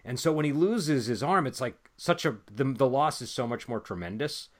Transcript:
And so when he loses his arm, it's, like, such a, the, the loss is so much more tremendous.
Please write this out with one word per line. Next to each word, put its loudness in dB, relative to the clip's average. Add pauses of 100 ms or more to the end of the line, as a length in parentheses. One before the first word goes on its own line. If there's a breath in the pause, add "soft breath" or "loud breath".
And -6
so 2
when 2
he 2
loses 2
his -2
arm, 2
it's, -8
like, -6
such 0
a, 0 (160)
the, 0
the 2
loss 2
is -10
so -2
much -6
more -4
tremendous. -6 (100)